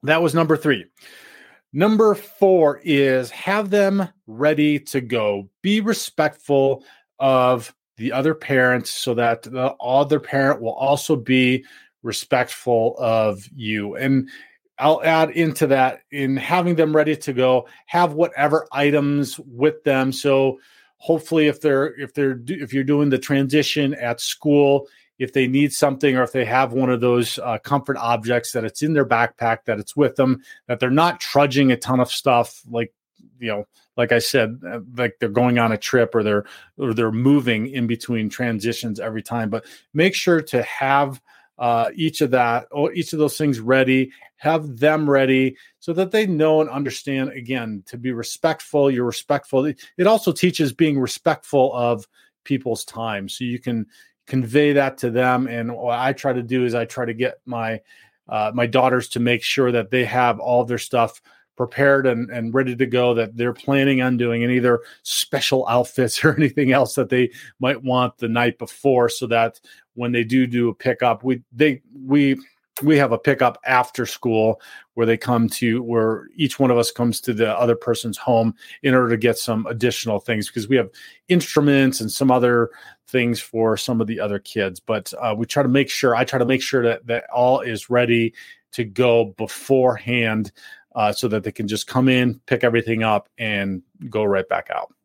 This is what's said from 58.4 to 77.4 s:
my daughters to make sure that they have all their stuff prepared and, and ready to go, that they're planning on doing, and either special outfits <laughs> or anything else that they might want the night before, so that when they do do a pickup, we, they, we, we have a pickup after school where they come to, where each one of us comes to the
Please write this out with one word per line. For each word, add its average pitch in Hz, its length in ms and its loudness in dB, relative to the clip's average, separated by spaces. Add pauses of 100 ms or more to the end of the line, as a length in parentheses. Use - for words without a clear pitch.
my 120 120 0
daughters 127 440 2
to 123 100 -6
make 120 240 0
sure 127 280 0
that 110 200 -2
they 127 140 2
have 120 340 0
all 123 260 0
their 120 120 -4
stuff 117 440 -2 (340)
prepared 139 500 2
and, 117 240 0
and 113 240 -6
ready 131 220 0
to 127 100 0
go, 123 280 2
that 113 240 -2
they're 120 160 -2
planning 139 480 2
on 127 160 0
doing, 117 260 -2
and 123 80 0
either 120 300 2 (220)
special - 640 -2
outfits 123 540 0
<laughs> - 40 -6
or 156 100 4
anything 143 360 2
else 131 240 2
that 131 140 -2
they 123 220 0 (280)
might 127 220 -2
want 127 360 0
the 120 100 -6
night 120 300 0
before, 123 500 0
so 120 200 -6
that 113 340 0 (320)
when 120 180 -6
they 120 120 0
do 127 240 2
do 120 220 0
a 110 40 -6
pickup, 120 500 -2
we, 123 180 -2 (120)
they, 135 280 0 (240)
we, 139 320 2 (460)
we 151 140 4
have 131 160 2
a 113 40 -2
pickup 127 480 0
after 123 400 -2
school 110 540 0 (360)
where 117 100 0
they 113 120 2
come 117 300 0
to, 117 340 -2
where 113 540 -2
each 147 240 -2
one 131 120 4
of 120 60 4
us 117 140 0
comes 120 300 -2
to 127 120 -4
the 107 240 0